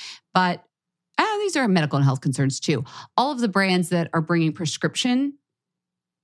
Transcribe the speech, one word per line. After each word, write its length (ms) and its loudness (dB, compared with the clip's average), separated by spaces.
but, 300 2
ah, 240 2
these 160 -2
are 100 2
medical 300 2
and 80 4
health 160 2
concerns 400 -2
too. 240 -2
All 140 2
of 80 -6
the 100 0
brands 400 2
that 240 0
are 80 2
bringing 320 0
prescription 800 -2